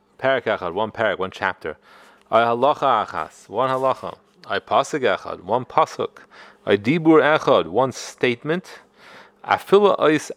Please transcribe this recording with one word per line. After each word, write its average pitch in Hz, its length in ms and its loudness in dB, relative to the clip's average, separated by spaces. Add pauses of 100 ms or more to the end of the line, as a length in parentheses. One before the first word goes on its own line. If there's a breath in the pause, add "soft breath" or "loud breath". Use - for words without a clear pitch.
(180)
perek 131 260 -2
achad, 92 300 -4
one 107 180 -4
perek, 104 260 -2
one 92 140 -6
chapter, 92 460 -6 (520 soft breath)
"Ay 113 120 4
halacha 120 680 0
achas," - 400 -12
one 123 220 -4
halacha, 131 480 -4 (320)
"Ay 101 100 -4
pasuk 135 400 -2
achad," 87 440 -4
one 117 200 -4
pasuk, - 540 -4 (480 loud breath)
"Ay 104 100 4
dibur 156 460 4
achad," 135 460 2
one 117 260 -2
statement, - 880 -6 (680 loud breath)
"Afila 190 520 4
ois 151 400 2